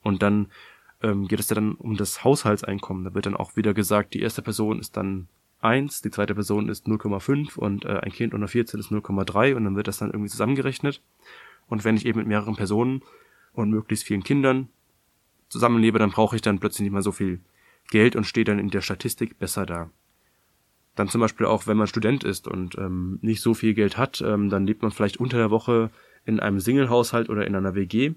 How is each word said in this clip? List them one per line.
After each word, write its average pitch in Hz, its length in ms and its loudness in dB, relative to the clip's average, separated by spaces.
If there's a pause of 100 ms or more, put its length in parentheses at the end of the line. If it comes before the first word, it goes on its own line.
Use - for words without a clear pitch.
Und 101 180 2
dann, 104 240 4 (560)
ähm, 98 240 0
geht 98 140 -2
es - 80 -4
ja 110 80 0
dann 107 180 0
um 110 220 -6
das 101 260 -4
Haushaltseinkommen. 101 800 2
Da 92 100 -8
wird 101 140 -2
dann 98 100 -4
auch - 200 -4
wieder 104 180 2
gesagt, 104 400 0
die - 80 -2
erste 110 180 -4
Person 110 380 -2
ist - 180 -10
dann 98 300 -4 (340)
eins, 135 420 2
die - 100 -6
zweite 104 240 -2
Person 104 320 0
ist 107 180 -6
null 107 120 0
Komma 101 200 -4
fünf 143 400 -2
und, 101 260 -2
äh, 101 200 -2
ein 98 80 -8
Kind 113 220 -2
unter 104 120 -2
vierzehn 117 320 -2
ist 107 140 -8
null 104 100 -2
Komma 98 220 -2
drei 127 320 4
und 113 80 0
dann 98 100 0
wird 104 140 -2
das 98 100 -6
dann 104 140 -4
irgendwie 104 180 -6
zusammengerechnet. 135 720 -2 (640)
Und 110 160 -4
wenn 110 140 4
ich 104 100 0
eben 113 140 0
mit - 80 -4
mehreren 104 260 0
Personen 113 480 0 (500)
und 107 180 0
möglichst 110 360 -2
vielen 101 160 -2
Kindern 135 460 2 (800)
zusammenlebe, 113 500 4
dann 104 140 4
brauche 110 240 2
ich 107 60 -4
dann 101 180 2
plötzlich 101 240 -4
nicht 101 80 -2
mehr 98 100 -2
so 101 80 0
viel 90 300 -4 (500)
Geld 117 260 6
und 110 80 0
stehe 113 220 0
dann 104 120 2
in 98 120 -2
der 98 100 -2
Statistik - 580 -6
besser 95 280 -4
da. 85 240 -8 (1080)
Dann 101 120 2
zum 117 120 0
Beispiel 113 240 2
auch, 104 220 2
wenn 107 100 2
man 107 100 4
Student 110 380 0
ist - 240 -4
und, 92 300 -6
ähm, 92 420 -4
nicht 110 220 0
so 117 100 2
viel 110 220 2
Geld 101 240 0
hat, - 280 -2
ähm, 104 220 0
dann 98 180 0
lebt 107 140 -2
man 110 100 0
vielleicht 104 280 -2
unter 123 180 -2
der 113 140 2
Woche 113 400 2 (340)
in 110 160 0
einem 101 200 0
Single-Haushalt 120 680 2
oder 104 180 -2
in 101 80 -2
einer 95 200 -2
W 98 100 0
G. 127 320 0